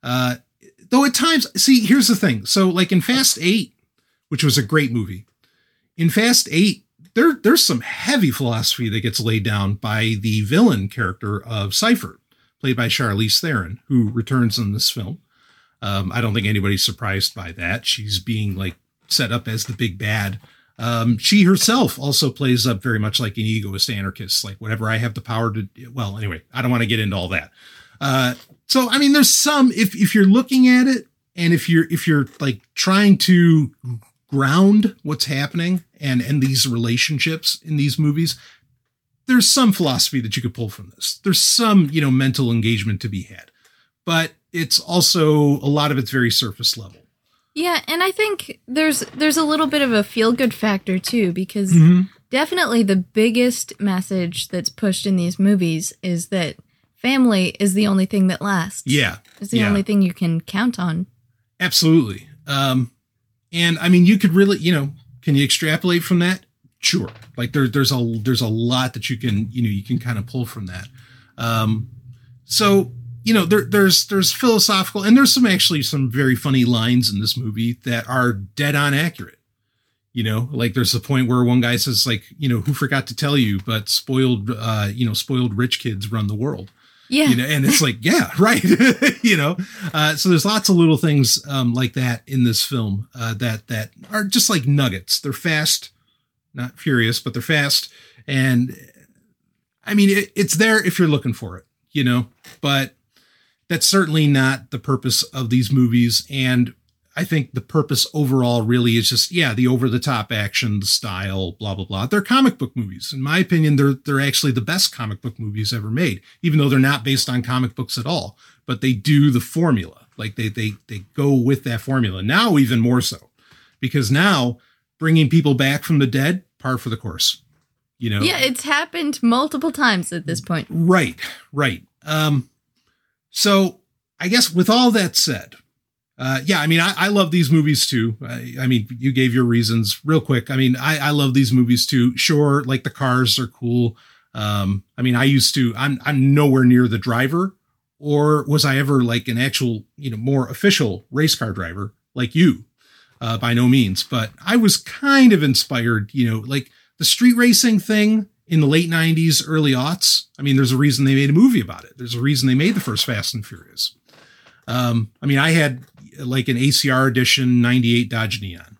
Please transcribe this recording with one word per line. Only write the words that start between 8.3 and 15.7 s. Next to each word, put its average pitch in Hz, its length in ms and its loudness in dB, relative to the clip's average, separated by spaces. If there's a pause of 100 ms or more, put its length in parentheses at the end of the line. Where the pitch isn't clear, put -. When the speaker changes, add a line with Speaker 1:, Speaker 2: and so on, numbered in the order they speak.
Speaker 1:
philosophy 117 580 -4
that 107 120 -4
gets 110 180 -4
laid 113 240 -2
down 101 320 -2
by 110 460 -2
the 107 200 -2
villain 123 460 2
character 101 560 -6
of 104 300 -6
Cypher, 233 460 -2 (420)
played 131 160 -2
by 120 100 -2
Charlize 110 520 0
Theron, 104 480 -6
who 120 220 2
returns 117 500 -2
in 101 140 -2
this - 180 -2
film. 113 280 -10 (640)